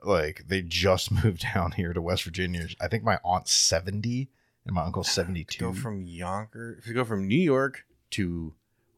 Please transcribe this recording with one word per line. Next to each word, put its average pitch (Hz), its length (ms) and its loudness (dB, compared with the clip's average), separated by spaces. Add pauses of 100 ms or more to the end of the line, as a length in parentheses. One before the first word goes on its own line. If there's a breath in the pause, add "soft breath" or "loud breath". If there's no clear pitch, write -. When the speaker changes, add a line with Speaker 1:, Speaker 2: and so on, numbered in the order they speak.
Speaker 1:
like, 82 440 2
they 95 140 0
just 87 500 4
<laughs> - 120 4
moved 98 180 2 (120)
down 90 180 2
here 87 200 0
to 85 100 -2
West 90 220 0
Virginia. 87 420 -4 (140)
I 87 80 -2
think 110 160 -2
my 104 200 2
aunt's 90 280 0
seventy 107 760 2 (360)
and 95 100 -2
my 85 100 2
uncle's 82 260 -2
Speaker 2:
<sighs> - 20 2
Speaker 1:
seventy-two. 87 480 -2
Speaker 2:
Go - 120 -2
from 101 340 -6
Yonker, 104 720 -8
if 104 80 -18
you 117 80 -6
go 127 100 2
from 104 240 -2
New 117 80 4
York 135 480 2 (260)
to 85 440 -2 (440)